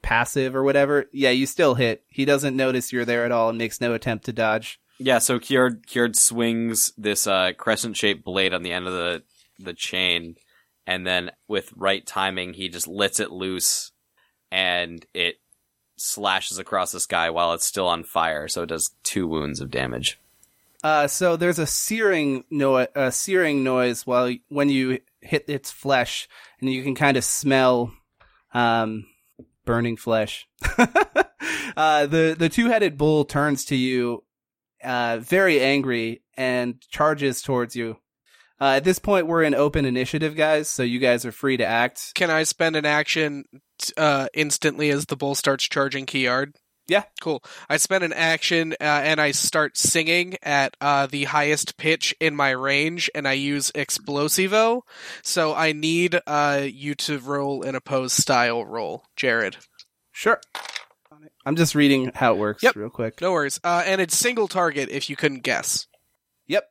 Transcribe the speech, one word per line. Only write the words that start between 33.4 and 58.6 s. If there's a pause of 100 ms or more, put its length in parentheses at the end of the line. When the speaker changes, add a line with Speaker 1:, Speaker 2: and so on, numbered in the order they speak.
Speaker 1:
to
you, (640)
uh,
very
angry (140)
and (100)
charges
towards
you. (640)
Uh,
at
this
point,
we're
in
open
initiative,
guys,
so
you
guys
are
free
to
act.
Speaker 3:
Can
I
spend
an
action, (340)
t-,
uh,
instantly
as
the
bull
starts
charging
Kiard? (340)
Speaker 1:
Yeah. (180)
Speaker 3:
Cool. (280)
I
spend
an
action,
uh,
and
I
start
singing
at,
uh,
the
highest
pitch
in
my
range,
and
I
use
Explosivo. (400)
So
I
need,
uh,
you
to
roll
an
opposed
style